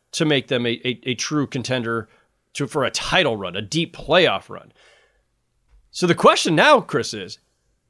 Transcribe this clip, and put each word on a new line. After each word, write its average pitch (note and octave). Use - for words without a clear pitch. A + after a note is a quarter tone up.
to E3+
make D3
them A#2+
a, A#2
a, B2
a B2+
true D3
contender A#2
to, C#3+
for C3+
a A2
title D3+
run, F#2
a G#2
deep D#3+
playoff C#3+
run. -
So -
the E3+
question G#3
now, A3+
Chris, -
is G2+